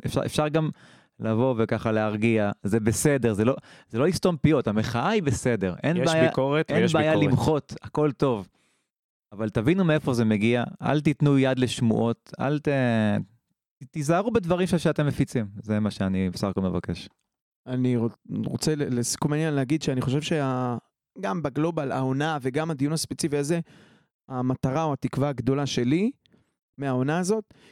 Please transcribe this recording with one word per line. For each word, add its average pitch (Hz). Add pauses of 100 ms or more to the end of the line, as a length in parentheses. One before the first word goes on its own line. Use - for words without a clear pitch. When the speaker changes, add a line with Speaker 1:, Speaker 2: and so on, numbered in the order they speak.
Speaker 1:
אפשר, -
אפשר -
גם 156 (520)
לבוא 110
וככה 113
להרגיע, 107 (120)
זה 104
בסדר, 117
זה 101
לא, 127 (340)
זה 113
לא 139
לסתום 180
פיות, 147
המחאה 113
היא 214
בסדר, 113
אין 165
Speaker 2:
יש 175
Speaker 1:
בעיה, 160
Speaker 2:
ביקורת 139
Speaker 1:
אין -
Speaker 2:
ויש 165
Speaker 1:
בעיה 156
Speaker 2:
ביקורת. 151
Speaker 1:
למחות, -
הכל 151
טוב. 117 (840)
אבל 107
תבינו 165
מאיפה 151
זה 117
מגיע, 110 (180)
אל 143
תיתנו 143
יד 131
לשמועות, 117
אל 143
ת-, 147 (1200)
תיזהרו 170
בדברים 180
ש-, 180
שאתם 156
מפיצים, 127 (160)
זה 107
מה 104
שאני 95
בסך 101
הכל 95
מבקש. 90 (580)
Speaker 3:
אני 127
רוצ-, 113 (300)
רוצה -
ל-, 135
לסיכום 147
העניין 156
להגיד 139
שאני 127
חושב 127
שה-, 127 (440)
גם 190
בגלובל, 147
העונה 135
וגם 143
הדיון 143
הספציפי 151
הזה, 147 (680)
המטרה 131
או 151
התקווה 135
הגדולה 135
שלי 151 (680)
מהעונה 139
הזאת, 202 (180)